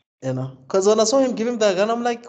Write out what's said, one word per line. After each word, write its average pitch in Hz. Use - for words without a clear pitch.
You 131
know? 131
'Cause 190
when 214
I 220
saw 269
him 254
give 220
him 247
that 202
gun, 208
I'm 233
like, 240